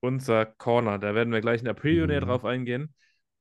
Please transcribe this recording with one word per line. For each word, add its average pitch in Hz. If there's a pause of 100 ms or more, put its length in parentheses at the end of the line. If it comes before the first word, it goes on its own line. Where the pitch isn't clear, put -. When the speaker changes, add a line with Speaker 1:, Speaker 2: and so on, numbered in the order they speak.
Speaker 1:
unser 123
Corner. 117
Da 104
werden 117
wir 110
gleich 113
in 123
der 107
Preview 160
näher 147
Speaker 2:
Mhm. 131
Speaker 1:
drauf 127
eingehen. 123 (480)